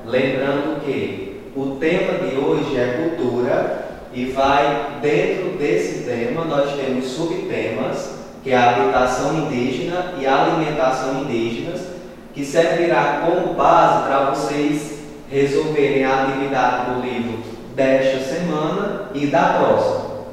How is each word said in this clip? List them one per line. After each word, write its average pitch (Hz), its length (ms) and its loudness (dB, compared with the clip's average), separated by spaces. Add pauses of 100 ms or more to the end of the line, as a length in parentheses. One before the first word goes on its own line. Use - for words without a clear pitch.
Lembrando - 800 0
que - 680 -6
o 135 220 -4
tema 180 420 0
de 131 180 -2
hoje 143 400 0
é 123 380 0
cultura - 720 0 (260)
e 123 120 -4
vai, 139 760 0
dentro 170 580 0
desse - 440 0
tema, 151 440 -2
nós 143 260 0
temos 127 340 -2
subtemas, - 1080 -4 (260)
que 127 80 -4
é 123 60 4
a 120 140 6
habitação 131 680 2
indígena 151 800 -2
e - 80 -2
a 165 160 4
alimentação 147 800 0
indígenas, 117 600 -2 (520)
que 143 100 -6
servirá - 800 2
como 175 300 2
base - 540 4
para 139 220 2
vocês 147 760 -2 (260)
resolverem 139 760 2
a 135 200 2
atividade 131 680 0
do 127 100 -2
livro 117 380 -4 (380)
desta 135 420 4
semana 175 840 -2 (120)
e 143 140 0
da - 320 4
próxima - 560 2 (160)